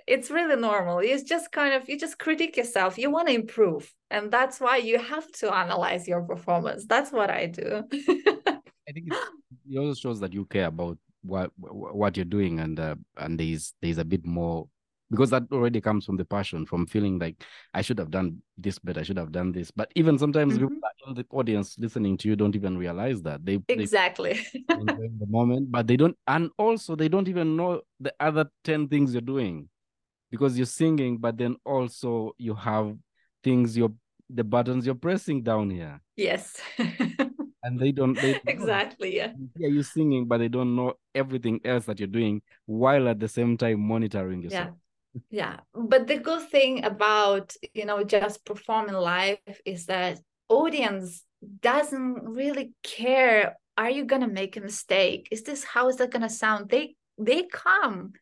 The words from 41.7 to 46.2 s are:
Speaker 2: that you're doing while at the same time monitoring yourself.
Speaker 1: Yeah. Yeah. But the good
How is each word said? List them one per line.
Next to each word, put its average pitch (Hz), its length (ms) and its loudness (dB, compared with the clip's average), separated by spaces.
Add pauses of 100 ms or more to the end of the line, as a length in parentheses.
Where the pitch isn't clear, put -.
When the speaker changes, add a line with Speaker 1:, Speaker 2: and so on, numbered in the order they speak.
Speaker 2:
that 104 160 -6
you're 101 80 -4
doing 104 340 0 (240)
while 127 420 4
at 110 120 0
the 110 80 -2
same 120 280 0
time 113 220 2
monitoring 104 640 -2
yourself. 175 280 -6 (420)
Speaker 1:
Yeah. 123 80 -12 (100)
Yeah. 202 300 -6 (120)
But 240 360 4
the 294 100 2
good 320 300 -4